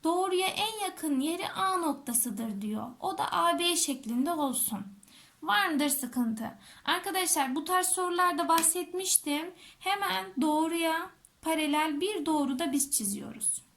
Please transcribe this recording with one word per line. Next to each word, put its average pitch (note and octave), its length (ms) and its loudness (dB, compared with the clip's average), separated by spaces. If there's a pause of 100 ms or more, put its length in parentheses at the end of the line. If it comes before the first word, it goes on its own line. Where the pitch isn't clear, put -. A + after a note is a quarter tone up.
doğruya F#4 440 2
en G#4+ 380 -4
yakın D#4 340 -2
yeri D#4+ 300 -2
A F#4+ 280 0
noktasıdır A#3 840 -2
diyor. G#3+ 260 -4 (120)
O F#4+ 180 -4
da - 140 -2
A E4+ 280 4
B F4 160 2
şeklinde B3+ 560 0
olsun. B3+ 480 0 (640)
Var G4 260 2
mıdır D4 220 2
sıkıntı? A#3+ 680 -2 (280)
Arkadaşlar D#4+ 720 0
bu D#4 100 -2
tarz F4+ 220 2
sorularda F4 600 2
bahsetmiştim. E4 1040 0 (280)
Hemen F#4+ 460 0 (160)
doğruya D#4+ 680 2 (320)
paralel D4+ 600 0
bir F#4 240 -2
doğru C#4+ 340 2
da D#4+ 120 0
biz C4+ 200 0
çiziyoruz. - 720 -4 (160)